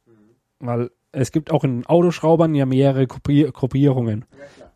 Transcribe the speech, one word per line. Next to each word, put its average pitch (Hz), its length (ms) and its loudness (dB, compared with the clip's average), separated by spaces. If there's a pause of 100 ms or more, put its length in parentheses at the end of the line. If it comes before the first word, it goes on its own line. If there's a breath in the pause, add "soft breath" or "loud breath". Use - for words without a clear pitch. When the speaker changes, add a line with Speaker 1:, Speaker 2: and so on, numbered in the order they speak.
Speaker 1:
Mhm. 117 60 -20 (540)
Speaker 2:
Weil 120 240 -6 (200)
es 135 220 -4
gibt 156 180 -4
auch 151 140 0
in 123 200 -4
Autoschraubern 165 680 2
ja 139 100 0
mehrere 131 440 2
Gruppier-, 147 420 0
Gruppierungen. 127 760 0 (520 loud breath)